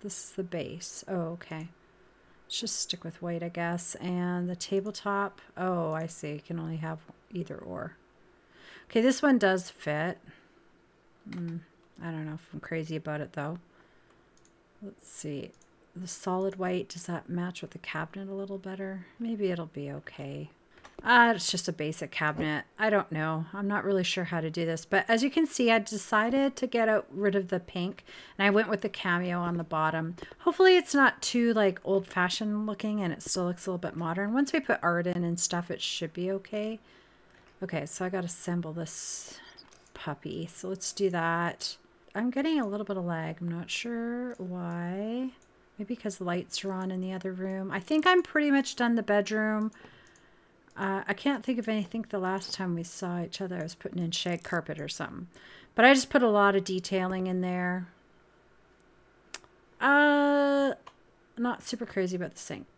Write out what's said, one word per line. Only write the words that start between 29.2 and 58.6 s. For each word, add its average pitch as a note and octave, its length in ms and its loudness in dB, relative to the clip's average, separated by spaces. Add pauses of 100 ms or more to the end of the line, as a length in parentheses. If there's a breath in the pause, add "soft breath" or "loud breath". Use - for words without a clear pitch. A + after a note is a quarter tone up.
on F3 180 -2
the E3 60 -4
bottom. D#3+ 520 0 (240 loud breath)
Hopefully F#4 360 8
it's - 180 4
not C4+ 260 6
too, A#3 320 2
like, G3 320 4
old-fashioned G3 840 0
looking G#3+ 360 -2
and E3+ 100 0
it - 80 -8
still - 240 -2
looks F3 220 -2
a G3 40 -2
little F3+ 80 -2
bit F3 180 -6
modern. E3+ 360 -2
Once C4+ 200 2
we D#4+ 80 2
put - 200 0
art F3 260 2
in F3 180 0
and E3+ 140 0
stuff, F3 320 -2
it - 120 -6
should - 320 -6
be F3+ 160 -2
okay. G#3 480 -4 (840 soft breath)
Okay, E3 220 -4
so F3+ 220 -6
I - 20 -4
gotta F#3 180 -2
assemble E3+ 460 -4
this - 680 -6 (540 loud breath)
puppy. D#3+ 580 -8
So - 180 -10
let's F#3+ 240 -4
do G3 180 2
that. E3+ 680 -2 (380)
I'm A#3 160 0
getting D4 300 0
a A3+ 60 0
little G#3 200 -4
bit G3+ 100 -4
of F3+ 80 -2
lag. D#3+ 380 -4
I'm F3 60 -4
not E3+ 220 -6
sure A#3+ 680 -4
why. F#3 920 -4 (460)
Maybe G#3 180 -6
'cause G3+ 240 -6
lights F3+ 440 -4
are G3 80 -2
on F#3 200 -4
in F#3 80 -4
the F#3 120 -4
other F#3+ 200 -6
room. F#3+ 400 -4
I F#3+ 80 -2
think D4+ 260 2
I'm F4+ 160 8
pretty D4 300 2
much C#4 240 2
done A#3 180 2
the A3+ 80 2
bedroom. G#3+ 680 2 (1040 loud breath)
Uh, F#3+ 300 -2
I G3+ 60 -2
can't B3+ 320 0
think B3 140 0
of A3+ 100 -4
anything A3 400 -2
the G3+ 100 -4
last F#3+ 360 -2
time F3+ 200 -2
we E3+ 80 -2
saw F3 380 -4
each E3+ 200 -6
other. F#3 180 -4
I E3 40 -4
was E3 120 -8
putting - 240 -8
in E3+ 120 0
shag F3 320 -4
carpet E3 380 -6
or D3 80 -8
something. - 400 -8 (460 loud breath)
But A3+ 100 8
I C4 80 12
just C4 160 6
put C4 140 6
a A#3 80 6
lot G3+ 240 8
of F#3+ 100 4
detailing F#3 640 -2
in F#3 140 0
there. F3+ 480 -2 (1900)